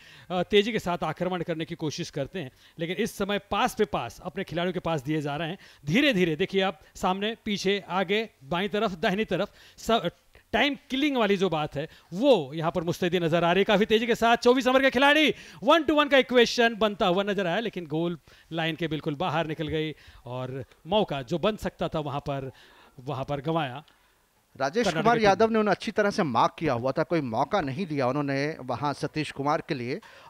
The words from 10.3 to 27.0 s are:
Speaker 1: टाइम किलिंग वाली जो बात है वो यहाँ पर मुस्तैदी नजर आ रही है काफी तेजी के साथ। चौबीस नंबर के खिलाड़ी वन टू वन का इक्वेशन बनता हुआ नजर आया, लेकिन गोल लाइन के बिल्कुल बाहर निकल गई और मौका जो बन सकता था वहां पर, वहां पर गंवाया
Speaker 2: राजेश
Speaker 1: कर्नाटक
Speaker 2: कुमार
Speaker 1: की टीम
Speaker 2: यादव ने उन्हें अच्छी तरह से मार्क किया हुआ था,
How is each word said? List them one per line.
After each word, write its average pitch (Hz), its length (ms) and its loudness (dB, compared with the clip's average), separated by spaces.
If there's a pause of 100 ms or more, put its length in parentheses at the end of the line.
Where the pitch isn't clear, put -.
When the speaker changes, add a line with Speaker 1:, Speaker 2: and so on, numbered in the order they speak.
Speaker 1:
टाइम 247 260 2 (120)
किलिंग 277 280 0
वाली 202 200 4
जो 185 120 0
बात 151 260 -4
है 143 140 -6 (240)
वो 185 400 2
यहाँ 165 180 -2
पर 175 120 -2
मुस्तैदी 175 360 0
नजर 165 240 2
आ 170 80 4
रही 190 100 4
है 202 40 4
काफी 214 200 4
तेजी 226 220 2
के 220 80 2
साथ। 233 220 2
चौबीस 240 300 4
नंबर 262 140 6
के 269 100 4
खिलाड़ी 285 420 4 (300)
वन 311 200 6
टू 311 120 2
वन 294 120 4
का 277 100 4
इक्वेशन 240 580 4
बनता 208 320 0
हुआ 185 160 2
नजर 196 240 -2
आया, 170 120 -2
लेकिन 190 280 -8
गोल 165 320 -4 (320)
लाइन 160 240 -2
के 170 120 -4
बिल्कुल 151 280 -6
बाहर 156 320 -2
निकल 156 200 -6
गई 156 280 -4 (300)
और 127 400 -10 (220)
मौका 170 340 0
जो 135 180 -4
बन 208 160 0
सकता 180 320 -6
था 160 120 -4
वहां 143 200 -6
पर, 139 320 -6 (480)
वहां 135 260 -6
पर 143 160 -6
गंवाया 147 420 -2 (760)
Speaker 2:
राजेश 151 280 0
Speaker 1:
कर्नाटक 160 180 0
Speaker 2:
कुमार 233 140 4
Speaker 1:
की - 20 0
टीम 208 100 6
Speaker 2:
यादव 202 200 4
ने 220 100 2
उन्हें 208 160 2
अच्छी - 160 -8
तरह 202 200 2
से 208 120 0
मार्क 139 360 2
किया 151 140 0
हुआ 120 180 -2
था, 160 120 -2